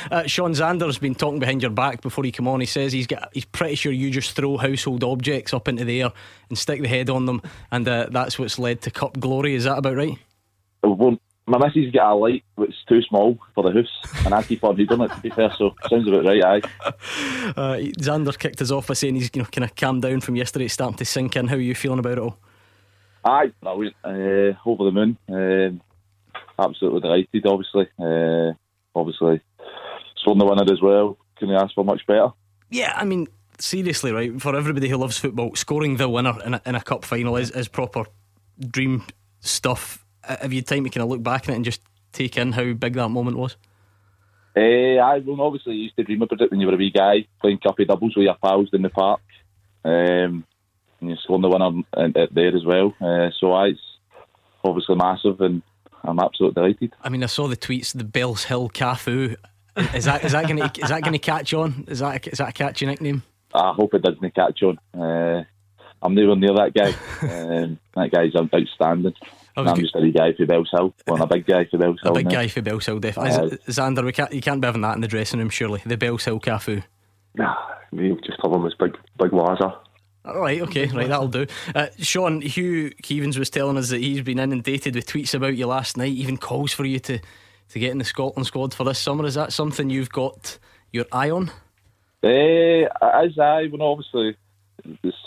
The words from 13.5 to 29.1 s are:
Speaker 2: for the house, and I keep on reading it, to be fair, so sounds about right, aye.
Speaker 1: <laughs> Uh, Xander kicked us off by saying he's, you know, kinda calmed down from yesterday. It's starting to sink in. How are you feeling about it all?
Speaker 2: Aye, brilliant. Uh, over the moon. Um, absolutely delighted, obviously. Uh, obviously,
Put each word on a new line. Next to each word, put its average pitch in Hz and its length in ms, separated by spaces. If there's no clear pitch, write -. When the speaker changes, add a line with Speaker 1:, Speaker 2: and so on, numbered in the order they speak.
Speaker 2:
for 104 80
the 90 100
house, - 520
and 98 80
I 110 100
keep 113 220
on 101 120
reading 113 260
it, 107 80
to - 100
be 113 80
fair, 110 240
so 101 220
sounds 117 180
about 95 160
right, 98 180
aye. 101 200
Speaker 1:
<laughs> 120 60
Uh, 135 220
Xander 147 380
kicked - 240
us 123 80
off 139 160
by 139 80
saying 131 220
he's, 123 180
you 131 80
know, 110 80
kinda 123 260
calmed 131 240
down 131 220
from 123 140
yesterday. 127 280
It's 110 100
starting 123 220
to 123 80
sink 131 320
in. 123 120
How 139 80
are 131 40
you 123 140
feeling 131 240
about 123 140
it 123 60
all? 117 200
Speaker 2:
Aye, 135 260
brilliant. 101 400
Uh, 98 520
over 104 160
the 98 60
moon. 110 280
Um, 95 540
absolutely 90 420
delighted, 92 460
obviously. 98 420
Uh, 82 540
obviously, 82 460